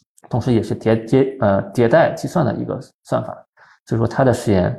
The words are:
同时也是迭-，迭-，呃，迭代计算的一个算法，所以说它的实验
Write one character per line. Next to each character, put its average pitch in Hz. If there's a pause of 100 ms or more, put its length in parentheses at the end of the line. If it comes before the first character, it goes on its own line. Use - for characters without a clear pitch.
(300)
同 117
时 127
也 107
是 -
迭-， 110
迭-， 135
呃， 98
迭 120
代 156
计 -
算 156
的 110
一 120
个 - (220)
算 123
法， - (480)
所 -
以 113
说 117
它 -
的 127
实 113
验 90